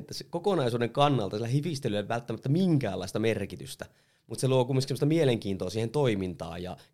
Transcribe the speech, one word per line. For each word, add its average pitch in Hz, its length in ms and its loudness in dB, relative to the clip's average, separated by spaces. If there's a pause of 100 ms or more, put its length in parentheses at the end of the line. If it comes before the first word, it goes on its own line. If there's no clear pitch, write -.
että - 120 -12
se - 100 -10
kokonaisuuden 131 680 0
kannalta 120 460 4
sillä 117 120 -2
hifistelyllä 135 540 -2
ei 98 60 -8
välttämättä 117 420 -4
minkäänlaista 127 720 2
merkitystä, 101 680 -2 (420)
mut 117 120 -8
se 135 80 2
luo 127 180 4
kumminkin 131 220 0
semmoista 139 180 0
mielenkiintoa 117 640 2
siihen 113 200 -2
toimintaan 92 720 -2
ja, 90 140 -8 (160)